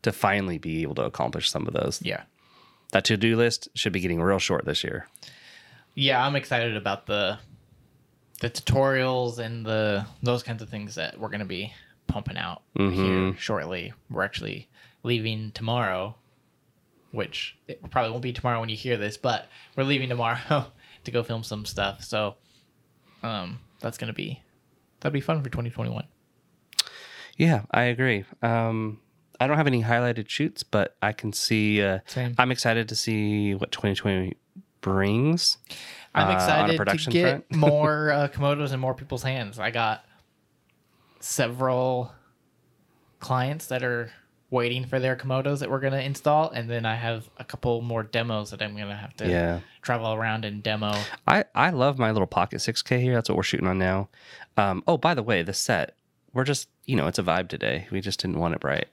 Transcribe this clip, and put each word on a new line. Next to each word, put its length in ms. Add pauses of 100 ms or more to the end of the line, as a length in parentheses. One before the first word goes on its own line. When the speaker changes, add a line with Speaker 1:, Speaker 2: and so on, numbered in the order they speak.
Speaker 1:
to 80
finally 480
be 240
able 120
to 80
accomplish 460
some 180
of 60
those. 300
Speaker 2:
Yeah. 200 (680)
Speaker 1:
That 140
to-do 300
list 380
should 180
be 80
getting 220
real 180
short 260
this 180
year. 240 (880)
Speaker 2:
Yeah, 280
I'm 120
excited 420
about 300
the, 320 (1000)
the 120
tutorials 880
and 260
the, 400 (160)
those 220
kinds 180
of 80
things 260
that 240
we're 100
gonna 160
be 280 (340)
pumping 300
out 240 (160)
Speaker 1:
Mm-hmm. 540
Speaker 2:
here 80
shortly. 540 (180)
We're 120
actually 440 (340)
leaving 520
tomorrow, 600 (960)
which 460 (100)
it 220
probably 220
won't 120
be 100
tomorrow 260
when 100
you 80
hear 200
this, 200
but 300 (280)
we're 100
leaving 240
tomorrow 580 (180)
<laughs> 180
to 80
go 120
film 200
some 220
stuff. 380
So, 320 (880)
um, 360 (200)
that's 180
gonna 160
be, 260 (600)
that'll 140
be 80
fun 220
for 60
twenty 220
twenty-one. 340 (1300)
Speaker 1:
Yeah, 340
I 140
agree. 380 (200)
Um, 560 (400)
I 80
don't 100
have 100
any 160
highlighted 460
shoots, 340
but 380
I 100
can 220
see, 480
uh, 240
Speaker 2:
Same. 320
Speaker 1:
I'm 140
excited 380
to 60
see 600
what 160
twenty 240
twenty 400 (460)
brings, 760 (560)
Speaker 2:
I'm 140
Speaker 1:
uh, 20
on 20
a 40
Speaker 2:
excited 380
to 40
Speaker 1:
production 360
Speaker 2:
get 160
Speaker 1:
front. 260
<laughs> 0
Speaker 2:
more, 560
uh, 160
Komodos 460
in 60
more 140
people's 300
hands. 360
I 120
got 340 (1120)
several 920 (1080)
clients 480
that 160
are 280 (400)
waiting 340
for 140
their 160
Komodos 440
that 100
we're 100
gonna 200
install, 520
and 180
then 160
I 100
have 420
a 60
couple 380
more 220
demos 480
that 100
I'm 160
gonna 180
have 220
to 120
Speaker 1:
Yeah. 300 (220)
Speaker 2:
travel 320
around 320
and 160
demo. 320 (340)
Speaker 1:
I, 180 (100)
I 160
love 260
my 140
little 160
Pocket 340
six 200
K 200
here. 140
That's 140
what 60
we're 80
shooting 240
on 120
now. 300 (460)
Um, 320
oh, 100
by 160
the 100
way, 180
the 120
set, 420 (360)
we're 120
just, 260 (160)
you 100
know, 120
it's 120
a 40
vibe 260
today. 420
We 100
just 200
didn't 180
want 140
it 80
bright. 320